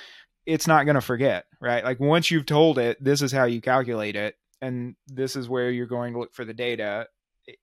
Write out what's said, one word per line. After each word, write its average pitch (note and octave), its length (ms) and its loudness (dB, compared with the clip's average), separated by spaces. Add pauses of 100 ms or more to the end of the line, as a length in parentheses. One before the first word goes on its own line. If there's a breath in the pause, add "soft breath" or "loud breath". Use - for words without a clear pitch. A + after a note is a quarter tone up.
(460 loud breath)
it's D#3+ 200 0
not D#3 200 4
gonna C#3+ 160 4
forget, A#2+ 420 0 (160)
right? A#2+ 240 -2
Like, B2+ 160 -4
once D#3 300 2
you've D#3+ 160 0
told D3+ 320 4
it, A#2+ 260 2
"This C#3 160 2
is C3+ 120 -2
how C3+ 120 2
you A#2+ 160 0
calculate A#2 560 0
it, G#2 200 -4 (260)
and B2 340 -8 (120)
this C3 280 -6
is C3 100 -6
where B2 240 -2
you're B2 160 -4
going A#2+ 280 -6
to A#2+ 60 -6
look - 120 -10
for A#2+ 140 -12
the A2+ 80 -12
data," A2+ 520 -4 (400)
i-, B2 160 -20